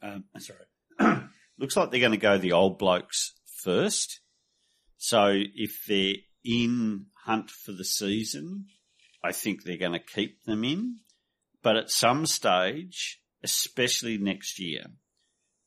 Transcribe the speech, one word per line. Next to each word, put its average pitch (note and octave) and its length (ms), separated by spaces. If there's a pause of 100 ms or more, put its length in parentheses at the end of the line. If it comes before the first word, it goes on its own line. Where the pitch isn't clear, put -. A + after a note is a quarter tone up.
um, G2+ 240 (140)
sorry. - 260 (340)
<clears throat> - 580
Looks C3+ 200
like F3 140
they're B2 100
gonna A2+ 160
go G2+ 200
the F2+ 160
old F#2 260
blokes - 540 (300)
first. C3 560 (800)
So G2+ 360
if G2+ 540
they're G2 280 (280)
in A#2 640 (180)
hunt A2 260
for - 220
the F#2 140
season, C#3+ 800 (580)
I F2 80
think - 320
they're F2 140
gonna E2+ 220
keep - 440
them A2 220
in. A3 320 (640)
But A2+ 140
at - 140
some C3+ 340
stage, A#2 960 (200)
especially - 760
next G2 420
year, D#2+ 260 (800)